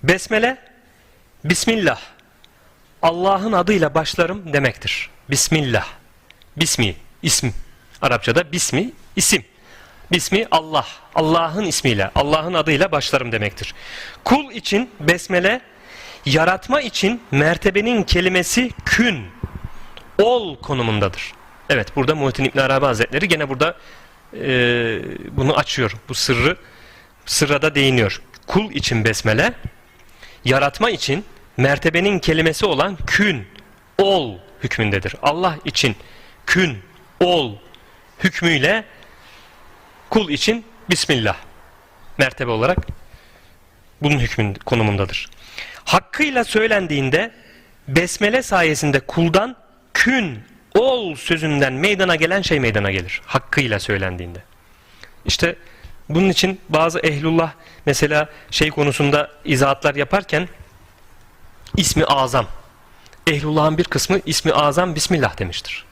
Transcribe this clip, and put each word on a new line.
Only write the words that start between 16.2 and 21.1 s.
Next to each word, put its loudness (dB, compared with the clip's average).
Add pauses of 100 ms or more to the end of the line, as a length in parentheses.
yaratma 2
için -2 (100)
mertebenin 2
kelimesi 0 (140)
kün, 0 (920)
ol 2
konumundadır. -2 (360)